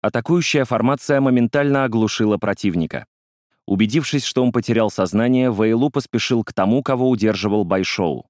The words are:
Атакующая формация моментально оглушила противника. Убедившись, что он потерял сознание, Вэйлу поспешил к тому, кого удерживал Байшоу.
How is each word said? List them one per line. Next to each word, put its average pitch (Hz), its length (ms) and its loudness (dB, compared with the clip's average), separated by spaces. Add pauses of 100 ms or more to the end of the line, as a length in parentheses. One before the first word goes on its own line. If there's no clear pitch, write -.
Атакующая 143 600 0
формация 135 560 0
моментально 135 640 2
оглушила 110 520 0
противника. 90 680 -2 (600)
Убедившись, 110 580 0
что - 180 0
он 123 100 2
потерял 113 380 0
сознание, 120 600 0
Вэйлу 113 400 2
поспешил 120 520 -2
к - 100 -8
тому, 107 300 2
кого 131 280 0
удерживал 104 540 0
Байшоу. 90 640 -2